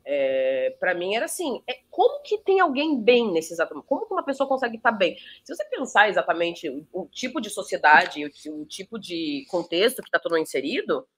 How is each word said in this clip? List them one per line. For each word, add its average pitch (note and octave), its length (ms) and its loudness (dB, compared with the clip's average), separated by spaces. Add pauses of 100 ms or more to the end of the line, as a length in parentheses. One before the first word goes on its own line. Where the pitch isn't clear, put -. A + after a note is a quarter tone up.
é, C3+ 720 0
pra F3+ 160 0
mim F3+ 200 -2
era B3+ 100 0
assim, D#4 440 -6
é, B3+ 100 -6 (120)
como B4 320 2
que G#4+ 160 -2
tem F#4+ 220 2
alguém D4 400 2
bem A#3 320 4
nesse D#3+ 200 -2
exato E3 220 -2
momento? C#3+ 140 -12
Como A4 180 -2
que - 60 -8
uma F4 100 -2
pessoa C#4 260 -2
consegue A3+ 300 -2
tá A#3 140 2
bem? G3 240 0 (280)
Se D4+ 100 -12
você D5+ 100 -8
pensar B3 440 2
exatamente E3+ 600 -2
o, C#3+ 240 -10
o F#3 140 -8
tipo B3+ 340 -8
de G#3+ 100 -8
sociedade, E3 720 4
o, D3+ 360 -12
o D3 60 -12
tipo - 320 -12
de D#3+ 520 -6
contexto F3 520 0
que - 80 -16
tá E3+ 80 0
todo E3 140 -4
mundo D#3+ 100 2
inserido D3+ 640 -4 (120)